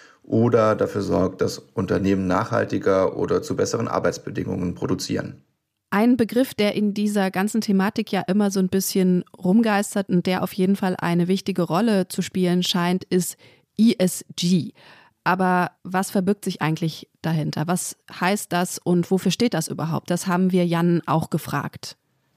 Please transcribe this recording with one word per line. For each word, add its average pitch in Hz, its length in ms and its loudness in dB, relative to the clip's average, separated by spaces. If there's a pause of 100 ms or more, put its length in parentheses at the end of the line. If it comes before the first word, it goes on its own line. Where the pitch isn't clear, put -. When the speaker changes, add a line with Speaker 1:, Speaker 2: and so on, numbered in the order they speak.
(240)
Speaker 1:
oder 113 520 4
dafür 101 260 -2
sorgt, 92 380 0
dass - 200 -2
Unternehmen 98 680 -2
nachhaltiger 98 880 0
oder 90 260 0
zu - 140 -6
besseren - 320 -2
Arbeitsbedingungen 90 880 -4
produzieren. - 640 -6 (480)
Speaker 2:
Ein 233 280 2
Begriff, 233 360 0
der 208 220 0
in 208 180 0
dieser 208 380 0
ganzen 208 300 -2
Thematik 202 500 0
ja 190 160 0
immer 202 240 2
so 196 80 0
ein 190 80 2
bisschen 185 560 2 (140)
rumgeistert 202 720 2
und 175 160 2
der 185 180 0
auf 185 80 -4
jeden 190 240 2
Fall 185 240 -2
eine 175 300 2
wichtige 190 320 0
Rolle 185 480 2
zu - 120 -4
spielen 180 400 0
scheint, 180 440 0
ist 180 320 -2 (400)
E 226 220 6
S - 260 0 (100)
G. 175 380 0 (500)
Aber 180 480 2 (120)
was 185 280 -4
verbirgt 196 320 0
sich 185 180 -6
eigentlich 156 460 -2 (140)
dahinter? 156 460 -2
Was - 280 -4 (240)
heißt 190 320 -2
das 180 280 -2
und 175 300 2
wofür 190 220 2
steht 233 220 0
das 160 160 -2
überhaupt? - 400 -6
Das 175 180 -2
haben 185 240 2
wir 180 140 4
Jan 170 400 2
auch 160 240 -2
gefragt. - 640 -6 (420)